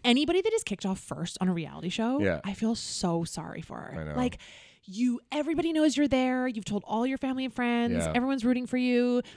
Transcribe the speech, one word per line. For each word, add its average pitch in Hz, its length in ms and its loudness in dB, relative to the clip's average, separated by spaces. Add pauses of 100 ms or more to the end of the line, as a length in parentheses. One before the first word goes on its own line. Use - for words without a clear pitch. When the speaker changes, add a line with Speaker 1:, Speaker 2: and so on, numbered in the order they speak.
Speaker 1:
anybody 285 360 4
that 427 120 0
is 440 100 0
kicked - 240 -6
off 190 120 -2
first - 420 -8
on 185 80 4
a 180 40 2
reality 156 360 -6
show, 240 320 0
Speaker 2:
Yeah. 92 240 2
Speaker 1:
I 196 100 -4
feel 220 200 0
so 170 500 -2
sorry 160 380 -10
for. - 360 -12
Speaker 2:
I 156 60 -6
know. 151 100 -6
Speaker 1:
Like, 247 240 -2 (520)
you, 240 300 0 (100)
everybody 302 420 0
knows 311 260 4
you're 294 100 4
there. 254 400 2
You've 220 160 -6
told 208 220 -2
all 226 200 0
your 269 120 -2
family 262 260 -2
and 240 80 -4
friends. 240 540 2
Speaker 2:
Yeah. 160 80 0
Speaker 1:
Everyone's 254 300 0
rooting 247 220 2
for 254 120 -2
you. 247 440 4 (140)